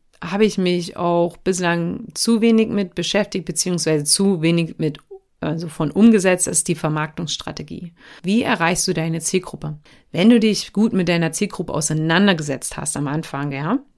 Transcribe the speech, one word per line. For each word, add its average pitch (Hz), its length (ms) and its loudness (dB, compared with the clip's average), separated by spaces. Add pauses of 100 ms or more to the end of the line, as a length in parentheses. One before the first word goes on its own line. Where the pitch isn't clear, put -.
(220)
habe 196 220 0
ich 208 140 2
mich 175 400 -2
auch 175 400 0
bislang 175 720 -2
zu 226 300 0
wenig 226 260 4
mit 196 260 -4
beschäftigt, 196 520 -2
beziehungsweise 160 580 -2
zu 196 380 2
wenig 170 340 0
mit, 156 220 -4 (420)
also 170 280 -6
von 151 220 -4
umgesetzt, 190 560 4
ist - 220 -2
die 175 60 0
Vermarktungsstrategie. 156 1200 -6 (280)
Wie 190 200 2
erreichst 175 440 0
du 185 60 0
deine 165 280 -2
Zielgruppe? 156 580 -6 (340)
Wenn 220 160 4
du 240 100 8
dich 214 360 0
gut 220 180 2
mit 180 160 0
deiner 170 240 2
Zielgruppe - 400 -6
auseinandergesetzt 156 1040 0
hast - 220 -6
am 147 80 -2
Anfang, 147 440 -4
ja, 151 280 -2 (200)